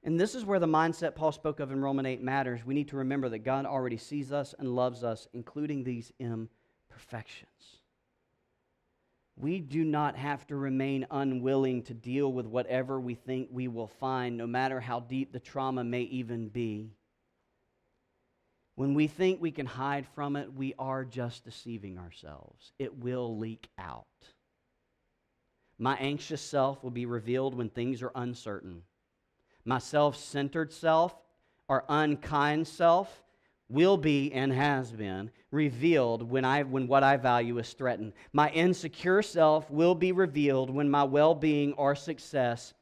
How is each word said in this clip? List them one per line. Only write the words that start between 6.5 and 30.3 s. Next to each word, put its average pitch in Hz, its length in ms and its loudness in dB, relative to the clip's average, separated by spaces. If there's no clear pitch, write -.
We 165 240 -4
do 151 220 -2
not 147 320 0
have 139 340 -6
to 147 80 -6
remain 135 540 0
unwilling 131 760 0
to 120 100 -12
deal 131 380 -2
with 127 140 -4
whatever 127 540 -2
we 123 140 -4
think 131 360 -6
we 127 160 -4
will 113 220 -6
find, 123 480 -4
no 117 100 -6
matter 127 320 -2
how 120 220 -4
deep 131 320 -6
the 123 80 -8
trauma 131 420 -4
may 120 200 -2
even 120 460 -6
be. 110 440 -6
When 139 160 0
we 151 140 4
think 180 340 0
we 165 120 -2
can 143 140 -6
hide 135 480 -4
from 143 220 -4
it, 131 160 -8
we 135 260 -6
are 131 260 -4
just 120 400 -8
deceiving 101 540 -12
ourselves. - 800 -18
It 131 200 -6
will 120 400 -4
leak 113 300 -10
out. 69 280 -14
My 127 180 0
anxious 143 460 -6
self 135 420 -2
will 123 60 -8
be 120 160 -6
revealed 120 480 -2
when 120 160 -4
things 120 320 -4
are 127 120 -8
uncertain. 104 680 -10
My 127 140 -2
self-centered 147 960 0